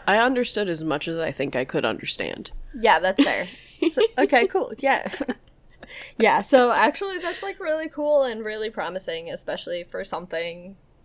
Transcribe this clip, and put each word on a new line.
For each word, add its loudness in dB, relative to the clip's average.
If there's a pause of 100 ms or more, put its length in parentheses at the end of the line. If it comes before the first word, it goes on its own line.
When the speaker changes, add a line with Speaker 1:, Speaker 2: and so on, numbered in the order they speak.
Speaker 1:
I 4
understood 2
as -4
much -2
as -4
I -2
think -4
I 0
could -2
understand. -4 (260)
Speaker 2:
Yeah, 4
that's 2
fair. 0 (420)
So, 2
Speaker 1:
<laughs> -8
Speaker 2:
okay, 4
cool. -2
Yeah. 0
<laughs> -12
Yeah, 4
so 6
actually 0
that's, -6
like, -8
really -2
cool 2
and -4
really -6
promising, -6
especially -6
for -10
something -8 (300)